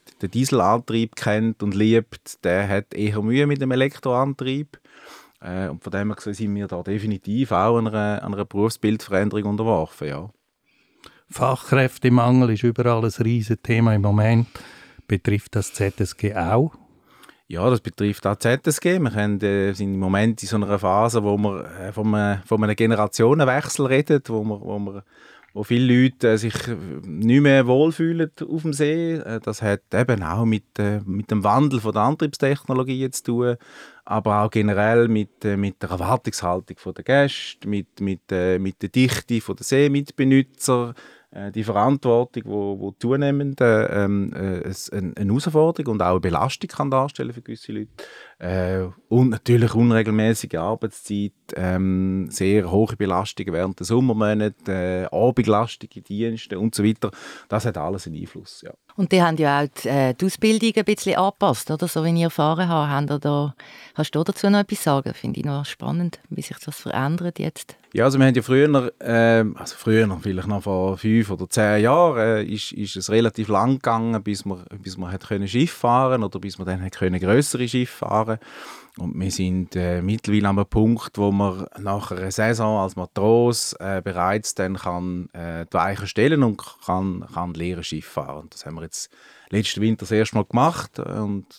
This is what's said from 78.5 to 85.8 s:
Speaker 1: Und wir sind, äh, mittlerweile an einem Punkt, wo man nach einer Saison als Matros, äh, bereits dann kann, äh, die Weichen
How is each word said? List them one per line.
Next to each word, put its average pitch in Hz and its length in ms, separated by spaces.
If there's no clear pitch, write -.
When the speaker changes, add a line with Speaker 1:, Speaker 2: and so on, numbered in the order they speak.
Speaker 1:
Und 87 220
wir 95 120
sind, 92 440
äh, 87 260
mittlerweile 104 480
an 98 80
einem 98 100
Punkt, 113 500
wo 101 140
man 98 340
nach 98 320
einer 95 200
Saison 110 480
als 95 160
Matros, 113 840
äh, 95 240
bereits 95 500
dann 95 220
kann, 90 580
äh, 85 320
die - 80
Weichen 98 340